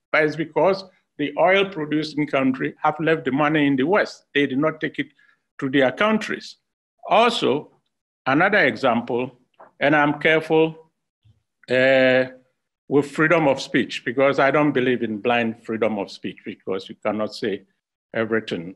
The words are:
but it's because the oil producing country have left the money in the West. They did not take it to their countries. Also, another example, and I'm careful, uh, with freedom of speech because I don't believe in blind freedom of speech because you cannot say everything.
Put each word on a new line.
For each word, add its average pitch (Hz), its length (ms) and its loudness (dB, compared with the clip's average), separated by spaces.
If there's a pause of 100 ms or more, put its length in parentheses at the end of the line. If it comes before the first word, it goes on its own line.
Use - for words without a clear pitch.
(120)
but 156 140 2
it's 147 100 -2
because 170 480 0 (340)
the 143 220 -4
oil 190 240 4 (140)
producing 151 500 -4
country 135 560 -2
have 185 160 0
left 160 260 0
the 131 60 -2
money 147 340 2
in 139 120 2
the 131 180 0
West. - 380 -4
They 143 120 2
did 127 140 -2
not 156 220 -2
take 147 180 -6
it 143 80 -6 (520)
to 139 100 -4
their 131 220 2
countries. - 680 -2 (520)
Also, 165 640 2 (540)
another 185 340 2
example, 120 720 0 (480)
and 143 160 2
I'm 147 240 2
careful, 160 720 0 (800)
uh, 127 560 4 (640)
with 147 200 2
freedom 160 380 2
of 131 140 0
speech - 420 -4
because 135 360 0
I 139 120 4
don't 147 220 2
believe 123 300 0
in 107 180 -4
blind 117 420 -2
freedom 110 340 -2
of 98 140 -6
speech - 340 -14
because 95 440 -10
you 113 60 -18 (100)
cannot 107 280 -4
say 101 300 -6 (500)
everything. 110 640 -4